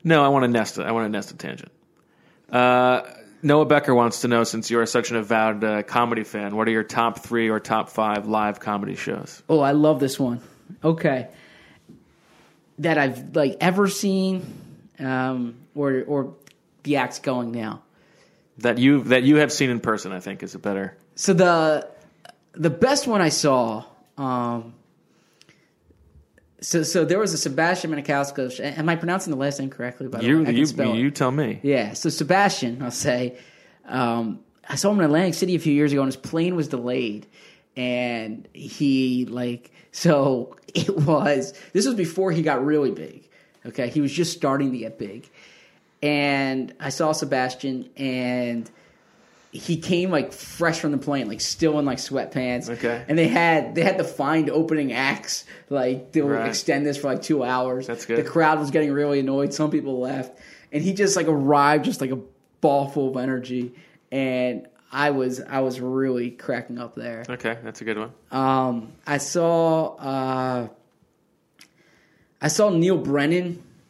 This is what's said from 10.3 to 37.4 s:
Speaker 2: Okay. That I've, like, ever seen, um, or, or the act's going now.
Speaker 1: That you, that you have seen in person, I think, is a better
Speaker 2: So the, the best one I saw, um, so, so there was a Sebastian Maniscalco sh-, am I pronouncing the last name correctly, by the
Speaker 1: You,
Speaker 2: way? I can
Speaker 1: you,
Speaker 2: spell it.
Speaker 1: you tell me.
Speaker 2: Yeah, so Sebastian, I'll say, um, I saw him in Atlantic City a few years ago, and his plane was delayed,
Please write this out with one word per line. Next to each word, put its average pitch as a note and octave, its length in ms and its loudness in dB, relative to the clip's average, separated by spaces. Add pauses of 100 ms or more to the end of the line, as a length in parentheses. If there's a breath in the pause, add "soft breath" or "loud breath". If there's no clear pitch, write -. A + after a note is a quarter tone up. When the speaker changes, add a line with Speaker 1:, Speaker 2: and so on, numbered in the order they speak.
Speaker 2:
Okay. D#3 440 0 (1500 soft breath)
That D#3 180 2
I've, C3+ 380 0
like, C#3+ 260 2
ever F#3+ 260 4
seen, F#3+ 580 0 (540 loud breath)
um, B2+ 560 -2 (200)
or, C3+ 280 0
or C#3 300 -2 (500)
the C#3+ 140 0
act's B2 220 -2
going B2 320 -4
now. A2+ 320 -8 (760 soft breath)
Speaker 1:
That A#2+ 180 2
you, C3+ 260 6
that B2 200 4
you D3+ 140 8
have D3 140 4
seen C3+ 180 0
in A#2+ 100 0
person, G#2 320 -2
I F#2 80 -8
think, F#2+ 240 -10
is F#2+ 120 -14
a F2+ 40 -12
better G2 360 -4 (200)
Speaker 2:
So - 180 2
the, E3 540 4 (680)
the D#3+ 160 0
best C4 380 2
one G#3+ 140 2
I D#3+ 80 4
saw, A#2+ 560 2 (320)
um, A#2+ 560 -4 (1900 soft breath)
so, E3 220 -2
so D#3+ 220 0
there F3+ 140 2
was G#3 140 0
a D#3 40 -4
Sebastian E3 540 -2
Maniscalco C#3 600 -2
sh-, - 80 -12
am D3 300 -4
I E3 60 2
pronouncing F3 360 -4
the C3+ 60 -4
last C#3 220 -4
name C3+ 100 -6
correctly, B2 380 -10
by A#2 120 -8
the A#2 60 -4
Speaker 1:
You, D3 120 4
Speaker 2:
way? D#3+ 60 4
I - 40 2
can A#2+ 100 2
Speaker 1:
you, D3 80 4
Speaker 2:
spell C3 280 -2
it. A2+ 40 0
Speaker 1:
you C#3 140 0
tell C3 200 0
me. A#2+ 320 -2
Speaker 2:
Yeah, A#2+ 300 0
so - 160 -4
Sebastian, D3 720 0
I'll B2 100 -6
say, B2 460 -2 (480 loud breath)
um, A#2 540 -2 (280)
I - 80 -6
saw G3+ 160 2
him G#3 80 4
in E3 60 4
Atlantic E3 300 2
City F#3 200 0
a D#3 40 0
few D3+ 140 2
years C#3+ 200 4
ago, C#3 80 2
and C3 60 0
his B2+ 100 -4
plane F3 380 -2
was D3+ 120 -2
delayed, A#2+ 600 -4 (500 soft breath)